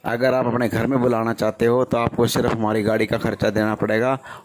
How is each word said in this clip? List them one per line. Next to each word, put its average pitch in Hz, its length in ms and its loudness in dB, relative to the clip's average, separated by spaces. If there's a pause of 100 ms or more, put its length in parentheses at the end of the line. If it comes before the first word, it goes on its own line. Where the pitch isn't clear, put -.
अगर 123 300 0
आप 127 120 0
अपने 120 220 0
घर 113 180 -2
में 131 140 0
बुलाना 113 340 0
चाहते 110 320 0
हो 123 180 4
तो 120 120 -2
आपको 117 320 0
सिर्फ 120 240 0
हमारी 110 300 0
गाड़ी 110 240 0
का 117 120 -2
खर्चा 107 320 0
देना 107 260 0
पड़ेगा 113 420 0 (260)